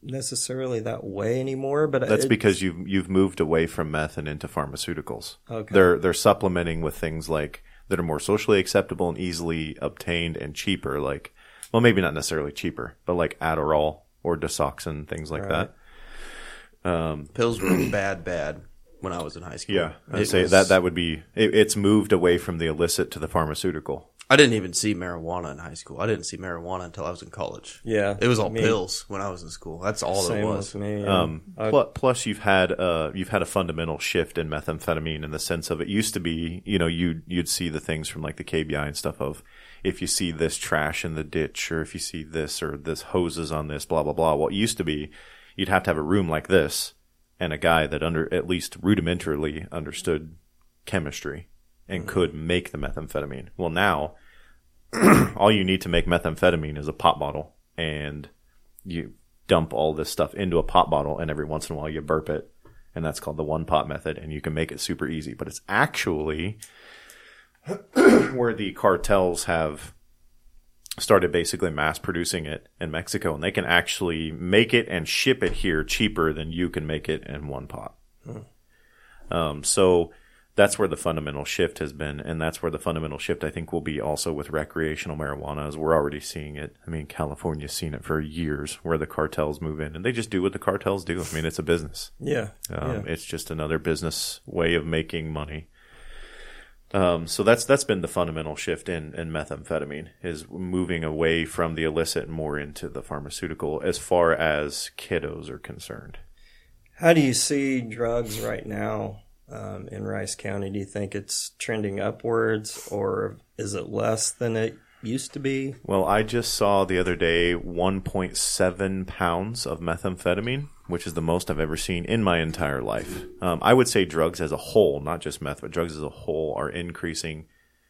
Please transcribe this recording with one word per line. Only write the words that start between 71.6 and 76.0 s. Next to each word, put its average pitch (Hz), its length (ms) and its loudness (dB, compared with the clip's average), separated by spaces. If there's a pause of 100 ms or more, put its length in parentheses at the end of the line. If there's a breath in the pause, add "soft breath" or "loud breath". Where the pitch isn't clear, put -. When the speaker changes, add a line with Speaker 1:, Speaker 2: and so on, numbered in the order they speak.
Speaker 2:
mass 76 300 -2
producing 85 460 -4
it 76 220 -10 (120)
in 85 120 -6
Mexico, 82 440 -4
and 76 80 -6
they 92 80 0
can 90 140 -2
actually 85 640 2
make 90 420 4
it 117 160 4
and 82 180 -2
ship - 360 2
it 87 100 0
here 80 300 2
cheaper 87 500 0